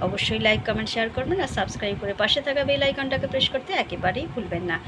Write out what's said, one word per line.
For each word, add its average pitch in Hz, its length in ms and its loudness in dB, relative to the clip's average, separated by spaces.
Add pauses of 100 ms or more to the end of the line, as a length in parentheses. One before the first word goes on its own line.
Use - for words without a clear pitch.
অবশ্যই 202 380 0
লাইক, 220 280 4
কমেন্ট, 214 240 0
শেয়ার 226 200 0
করবেন, 285 300 0
আর 320 60 0
সাবস্ক্রাইব 202 540 -2
করে 202 140 -2
পাশে 214 260 2
থাকা 277 240 0
বেল 277 180 2
আইকনটাকে 277 440 0
প্রেস 269 240 2
করতে 262 220 -2
একেবারেই 214 540 0
ভুলবেন 180 360 -4
না। 165 260 -2